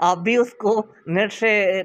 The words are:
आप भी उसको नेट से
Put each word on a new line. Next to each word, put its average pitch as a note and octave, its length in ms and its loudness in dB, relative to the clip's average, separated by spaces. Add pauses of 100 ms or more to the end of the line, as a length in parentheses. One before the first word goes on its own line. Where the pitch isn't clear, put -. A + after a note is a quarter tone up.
आप F3 180 2
भी A3 180 0
उसको A3 520 0 (200)
नेट G3 240 -2
से G3 520 0